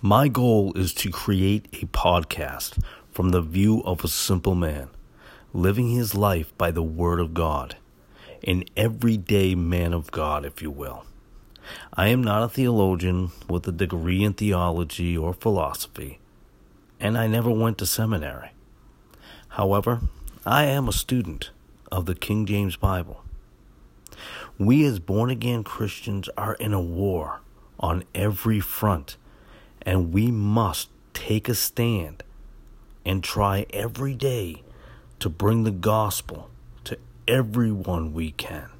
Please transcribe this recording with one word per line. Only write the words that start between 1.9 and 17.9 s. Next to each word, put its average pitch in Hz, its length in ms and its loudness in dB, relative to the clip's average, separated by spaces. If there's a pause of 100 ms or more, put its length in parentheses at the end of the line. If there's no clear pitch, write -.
from 92 180 2
the 87 140 4
view 98 400 2
of 90 200 -4
a 87 40 0
simple 92 480 0
man, 76 340 -2 (640)
living 104 360 2
his 117 260 0
life 98 420 0
by 85 140 0
the 85 100 -2
Word 85 380 0
of 80 160 -2
God, 78 420 -2 (720)
an 92 160 0 (120)
everyday 107 760 2
man 87 400 0
of 82 160 -4
God, 76 340 -4
if 73 160 -12
you 78 120 -8
will. 69 340 -12 (880)
I 92 140 2
am 123 160 4
not 107 180 2
a 117 80 0
theologian 92 800 2 (180)
with 87 200 -2
a 95 40 -4
degree 87 520 0
in 104 100 2
theology 87 840 0
or 82 200 -2
philosophy, 76 840 -2 (800)
and 107 160 0
I 113 120 2
never 113 240 2
went 110 260 2
to 98 80 -4
seminary. 85 680 -2 (960)